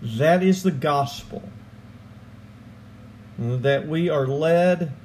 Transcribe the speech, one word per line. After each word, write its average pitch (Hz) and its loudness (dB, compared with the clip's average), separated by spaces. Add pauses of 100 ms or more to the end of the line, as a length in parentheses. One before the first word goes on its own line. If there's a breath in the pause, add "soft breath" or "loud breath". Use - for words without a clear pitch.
That 151 2
is 190 4
the 185 2
gospel. 143 -2 (1900)
That 127 0
we 165 0
are 139 0
led 170 2 (120)